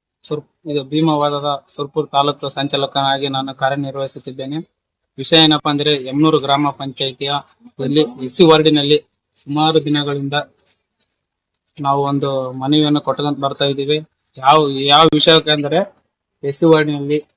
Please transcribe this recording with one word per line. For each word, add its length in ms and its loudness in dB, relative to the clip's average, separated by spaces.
ಸುರ್-, 200 -10
ಇದು 100 -2
ಭೀಮವಾದದ 580 0
ಸುರ್ಪುರ್ 400 -6
ತಾಲೂಕು 400 -2
ಸಂಚಾಲಕನಾಗಿ 800 -4
ನಾನು 160 -8
ಕಾರ್ಯನಿರ್ವಹಿಸುತ್ತಿದ್ದೇನೆ. 960 -6
ವಿಷಯ 240 4
ಏನಪ್ಪಾ 280 2
ಅಂದ್ರೆ 200 0
ಯಮನೂರು 380 2
ಗ್ರಾಮ 260 0
ಪಂಚಾಯಿತಿಯ 500 -8
ಇಲ್ಲಿ 180 2
ಎಸ್ 120 -6
ಸಿ 120 6
ವಾರ್ಡಿನಲ್ಲಿ 480 4
ಸುಮಾರು 440 0
ದಿನಗಳಿಂದ 480 -4
ನಾವು 340 0
ಒಂದು 180 -2
ಮನವಿಯನ್ನು 440 2
ಕೊಟ್ಟಂತ 380 -4
ಬರ್ತಾ 260 -2
ಇದ್ದೀವಿ. 260 -2
ಯಾವ, 140 6
ಯಾವ 160 6
ವಿಷಯಕ್ಕೆ 400 4
ಅಂದ್ರೆ 240 0
ಎಸ್ 180 -4
ಸಿ 120 4
ವಾರ್ಡಿನಲ್ಲಿ 460 0